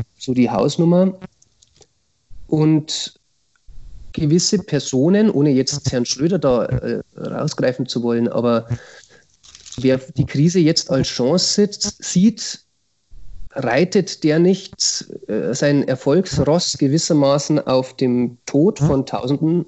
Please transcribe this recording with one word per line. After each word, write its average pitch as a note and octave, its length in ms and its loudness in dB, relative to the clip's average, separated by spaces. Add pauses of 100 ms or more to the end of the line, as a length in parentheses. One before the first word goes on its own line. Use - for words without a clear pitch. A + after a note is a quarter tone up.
(180)
so - 160 -6
die B2 160 2
Hausnummer. E3+ 640 2 (1300)
Und D#3 680 0 (1000)
gewisse E3+ 460 2
Personen, E3 680 2
ohne C#3+ 220 2
jetzt C3 400 -2
Herrn B2 140 -2
Schröder E3+ 340 -2
da, B2+ 260 2
äh, A2+ 360 -4 (160)
rausgreifen B2+ 680 -4
zu A#2+ 180 -6
wollen, A#2 240 0
aber A#2 400 0 (1080)
wer C3 200 2
die - 280 -4
Krise E3+ 340 2
jetzt D#3+ 300 2
als C3+ 180 0
Chance - 460 0
sitzt, G#3 500 -2
sieht, - 580 0 (880)
reitet D#3+ 720 0
der D#3 160 4
nicht, F#3 340 2 (540)
äh, G#2+ 260 -2
sein C#3+ 340 2
Erfolgsross D#3+ 880 0
gewissermaßen D3 880 2
auf C3 280 0
dem B2 500 0
Tod C#3+ 340 2
von C#3 260 2
Tausenden C#3+ 640 -2